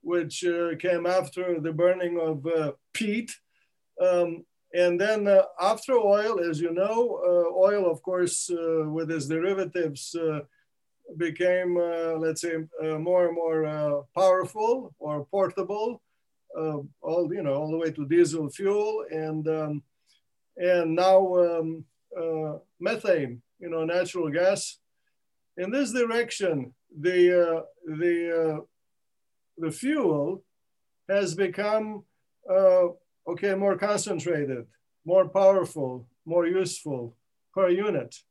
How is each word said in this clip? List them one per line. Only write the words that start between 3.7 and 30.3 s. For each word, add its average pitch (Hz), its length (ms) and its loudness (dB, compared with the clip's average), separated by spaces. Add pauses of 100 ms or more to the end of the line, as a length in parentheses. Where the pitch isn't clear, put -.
Um, 175 440 0 (280)
and 175 280 2
then, 208 260 0
uh, 190 160 8 (160)
after 220 380 2
oil, 208 420 2
as 165 220 -2
you 170 100 0
know, 208 560 0
uh, 175 260 2
oil, 190 380 4
of 156 100 -6
course, 180 480 -2
uh, 165 400 -2
with 160 220 -4
its 151 160 -4
derivatives, 170 880 -4
uh, 160 240 -2 (800)
became, 180 580 0
uh, 170 420 -2
let's 160 220 -2
say, 170 160 -4 (260)
uh, 156 160 -2
more 175 300 2
and 170 80 -2
more, 160 300 0
uh, 151 360 -2 (140)
powerful 190 800 2
or - 280 -6
portable, 196 760 -2 (560)
uh, 156 200 -4 (240)
all, 165 320 -2
you 196 100 -4
know, 143 100 0
all 151 160 -2
the 160 80 -2
way 165 140 -2
to 151 160 -6
diesel 160 420 2
fuel, 208 640 -2
and, 156 380 -4
um, 151 340 -4 (720)
and 175 400 2
now, 190 400 6
um, 165 480 0 (340)
uh, 156 400 -4 (220)
methane, 175 640 -2 (180)
you 175 100 -12
know, 165 140 -4
natural 175 460 -2
gas. 180 480 0 (800)
In 185 140 -6
this 262 200 0
direction, 226 840 -2 (240)
the, 180 200 0 (240)
uh, 165 200 0 (240)
the, 165 720 0
uh, 156 40 -10 (960)
the 165 140 -4
fuel 190 720 -2 (680)